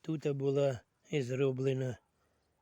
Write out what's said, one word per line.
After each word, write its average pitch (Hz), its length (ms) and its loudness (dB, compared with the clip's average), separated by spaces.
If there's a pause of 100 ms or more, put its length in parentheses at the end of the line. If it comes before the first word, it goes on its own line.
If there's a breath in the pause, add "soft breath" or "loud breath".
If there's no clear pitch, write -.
Тут 160 280 -4
була 139 520 2 (300)
і 147 120 0
зроблена, 131 760 0 (640)